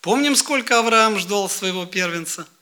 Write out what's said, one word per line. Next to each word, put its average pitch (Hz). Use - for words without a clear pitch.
Помним, 277
сколько 247
Авраам 220
ждал 190
своего 185
первенца 170